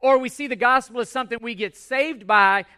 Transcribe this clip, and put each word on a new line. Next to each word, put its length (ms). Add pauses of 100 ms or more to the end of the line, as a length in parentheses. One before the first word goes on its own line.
Or 160
we 120
see 180
the 80
gospel 460
as 80
something 320
we 140
get 200
saved 500
by, 380 (140)